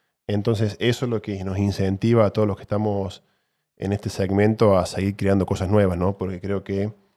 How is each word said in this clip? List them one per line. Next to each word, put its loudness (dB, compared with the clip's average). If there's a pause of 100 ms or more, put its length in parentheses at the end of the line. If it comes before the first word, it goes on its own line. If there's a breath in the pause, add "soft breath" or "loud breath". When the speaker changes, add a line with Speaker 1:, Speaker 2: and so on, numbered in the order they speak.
(280 soft breath)
Speaker 1:
Entonces, 0
eso 0
es -4
lo -4
que -8
nos -4
incentiva 2
a 2
todos 0
los -4
que -18
estamos -4 (540)
en -4
este -4
segmento 2
a 2
seguir -2
creando 2
cosas -2
nuevas, 2
¿no? -2
Porque -6
creo -4
que, -4
Speaker 2:
Ujú. -10 (220)